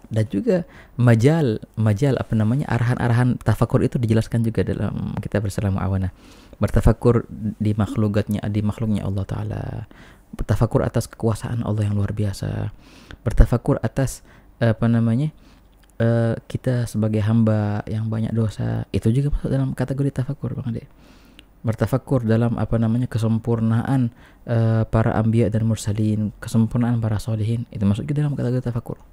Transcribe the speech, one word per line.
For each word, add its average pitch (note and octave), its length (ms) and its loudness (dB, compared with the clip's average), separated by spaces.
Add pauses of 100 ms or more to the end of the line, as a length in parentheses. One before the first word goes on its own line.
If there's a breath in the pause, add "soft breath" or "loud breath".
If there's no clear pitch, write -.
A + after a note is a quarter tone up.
(140)
Dan A2 160 0
juga G3+ 320 0 (320 loud breath)
majal, A#2+ 640 4 (160)
majal, A2 480 2
apa - 160 -2
namanya, A2 320 0
arahan-arahan A#2+ 720 2
tafakur - 400 2
itu B2+ 160 0
dijelaskan A2+ 480 2
juga A2+ 160 0
dalam - 560 -4
kitab G#2 240 -4
Risalatul G2 400 -2
Muawanah. F#2+ 320 -2 (480 loud breath)
Bertafakur A#2 640 4 (320)
di G#2+ 160 0
makhlukatnya, G#2 720 0
di G#2 160 -2
makhluknya G#2 480 -2
Allah G2 160 -4
Ta'ala. G#2 380 -6 (720 loud breath)
Bertafakur - 480 2
atas - 240 -2
kekuasaan - 560 -4
Allah G#2 240 0
yang G#2 80 0
luar G2+ 160 -2
biasa. G#2 560 -4 (560 loud breath)
Bertafakur - 560 4
atas, - 400 -4 (400 soft breath)
apa A#2 240 2
namanya, A#2 480 2 (640 soft breath)
eh, A#2 380 2 (100)
kita B2 400 -2
sebagai G#2+ 380 -2
hamba G#2+ 640 2
yang A2 240 -4
banyak A2 240 -4
dosa. A2+ 560 -2
Itu - 180 0
juga C#3 240 0
masuk - 160 -4
dalam C3+ 220 0
kategori C3+ 420 -2
tafakur, B2+ 400 -6
Bang - 140 -8
Ade. A2+ 180 -6 (800 loud breath)
Bertafakur B2 640 0
dalam, A#2 320 2
apa G#2+ 160 -2
namanya, A2+ 320 0
kesempurnaan, A2+ 1040 0 (320 loud breath)
eh, A2+ 400 0
para A2+ 320 0
anbiya A2 320 2
dan A2 160 0
mursalin, G#2+ 800 -2
kesempurnaan A#2 560 0
para A2 240 -2
solihin. A2+ 480 -2
Itu G#2 160 -2
masuk G2+ 160 0
juga D3 240 -2
dalam C#3 80 -2
kategori B2+ 320 -2
tafakur. A#2 320 -6 (140)